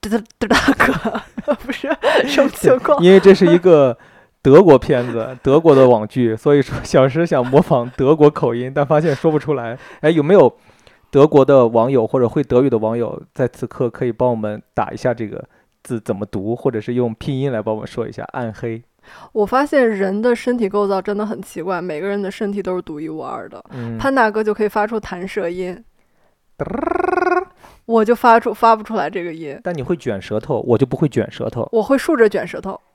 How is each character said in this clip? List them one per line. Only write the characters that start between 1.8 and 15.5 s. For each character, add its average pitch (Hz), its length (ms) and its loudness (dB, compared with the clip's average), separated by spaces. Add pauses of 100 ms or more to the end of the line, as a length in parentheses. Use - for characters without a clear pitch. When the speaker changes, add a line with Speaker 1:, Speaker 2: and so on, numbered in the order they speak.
Speaker 1:
什 285 180 0
么 277 60 0
情 254 300 2
况？ - 200 0
Speaker 2:
对， 175 80 4
因 190 60 8
为 196 60 10
这 190 140 8
是 196 120 4
一 170 140 6
个 147 360 4 (460)
德 147 220 8
国 151 140 8
片 123 340 0
子， 117 260 -8
<laughs> - 60 -20
德 139 160 4
国 160 160 6
的 131 120 8
网 107 200 4
剧， 117 280 -2
所 147 180 0
以 143 80 4
说 - 220 -6
小 139 240 2
石 160 180 -2
想 139 200 -2
模 135 160 4
仿 127 340 -2
德 139 200 2
国 151 140 6
口 123 260 -2
音， 127 180 -8
但 143 120 -2
发 151 140 2
现 156 160 -2
说 160 160 0
不 151 60 -2
出 143 160 -4
来。 120 240 -8 (240)
哎， 151 80 2
有 160 140 2
没 160 100 2
有 156 180 8 (600)
德 143 160 6
国 139 180 6
的 131 220 6
网 117 240 2
友 117 160 2
或 131 120 -2
者 120 80 2
会 143 160 -2
德 127 200 2
语 139 60 0
的 120 100 0
网 110 180 -2
友 - 240 -8 (120)
在 127 140 -2
此 - 200 -10
刻 123 220 -4
可 - 160 -6
以 120 60 -2
帮 123 180 0
我 120 60 -2
们 107 260 -8 (120)
打 - 180 -4
一 - 60 -14
下 123 160 -4
这 113 140 -8
个 - 160 -14 (400)